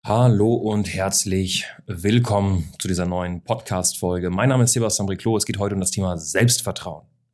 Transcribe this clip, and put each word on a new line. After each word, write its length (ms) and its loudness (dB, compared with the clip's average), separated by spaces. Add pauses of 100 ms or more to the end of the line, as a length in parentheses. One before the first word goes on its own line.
Hallo 460 4
und 400 -2
herzlich 720 -2 (220)
willkommen 800 2 (100)
zu 100 -6
dieser 180 0
neuen 340 -4
Podcast-Folge. 880 -2
Mein 220 2
Name 140 4
ist 100 2
Sebastian 320 0
Briclot. 320 0
Es 80 -2
geht 120 -4
heute 180 -2
um 40 -2
das 120 -2
Thema 260 -2
Selbstvertrauen. 880 -2 (280)